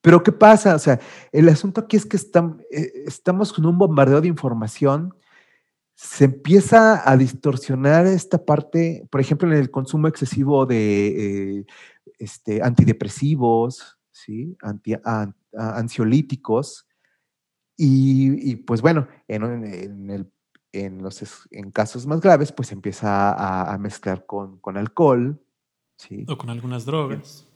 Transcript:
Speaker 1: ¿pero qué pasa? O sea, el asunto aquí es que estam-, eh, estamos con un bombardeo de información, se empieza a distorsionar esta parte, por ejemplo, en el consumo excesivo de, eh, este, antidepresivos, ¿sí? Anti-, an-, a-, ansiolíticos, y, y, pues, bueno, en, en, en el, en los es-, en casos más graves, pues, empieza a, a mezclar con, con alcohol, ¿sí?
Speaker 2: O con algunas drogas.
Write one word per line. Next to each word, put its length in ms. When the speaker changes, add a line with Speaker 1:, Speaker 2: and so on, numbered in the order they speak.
Speaker 1:
¿pero 220
qué 80
pasa? 440
O 40
sea, 200
el 160
asunto 320
aquí 160
es 80
que 120
estam-, 440
eh, 360
estamos 440
con 140
un 120
bombardeo 440
de 80
información, 840
se 260
empieza 840
a 80
distorsionar 880
esta 400
parte, 640
por 100
ejemplo, 320
en 60
el 140
consumo 360
excesivo 600
de, 400
eh, 40
este, 420
antidepresivos, 1400
¿sí? 500
Anti-, 320
an-, 320
a-, 220
ansiolíticos, 1080
y, 760
y, 60
pues, 240
bueno, 260
en, 160
en, 220
en 460
el, 200
en 300
los 220
es-, 260
en 220
casos 340
más 160
graves, 300
pues, 200
empieza 640
a, 400
a 60
mezclar 480
con, 320
con 180
alcohol, 640
¿sí? 300
Speaker 2:
O 100
con 140
algunas 340
drogas. 720